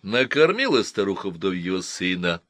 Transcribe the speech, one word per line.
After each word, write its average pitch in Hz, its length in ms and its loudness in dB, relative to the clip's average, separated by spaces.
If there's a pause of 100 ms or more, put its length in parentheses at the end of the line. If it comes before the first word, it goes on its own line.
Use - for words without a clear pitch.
Накормила 135 800 2
старуха 98 460 -2
вдовьего 90 520 -2
сына, 90 680 -2